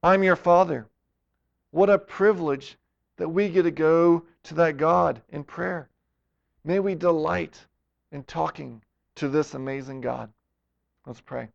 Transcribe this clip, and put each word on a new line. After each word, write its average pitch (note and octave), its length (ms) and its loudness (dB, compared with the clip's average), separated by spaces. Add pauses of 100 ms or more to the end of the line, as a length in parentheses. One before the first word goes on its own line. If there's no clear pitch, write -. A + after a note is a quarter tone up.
I'm F#3+ 220 4
your F#3 120 4
Father." E3+ 520 2 (800)
What F#3+ 200 2
a G3 80 4
privilege F3 800 -2 (380)
that E3 120 -6
we F#3 220 0
get F3 120 2
to E3+ 80 2
go E3 540 4 (200)
to E3 100 -18
that D#3+ 240 2
God D#3+ 500 0
in D3 160 -12
prayer. F3 440 -10 (760)
May F3+ 160 -2
we G3 140 -2
delight E3+ 720 -2 (440)
in C#3+ 140 -14
talking D3+ 580 -8 (340)
to D3 120 -4
this D3 260 -2
amazing C3+ 460 -10
God. B2 320 -8 (760)
Let's B2 140 -16
pray. B2 340 -12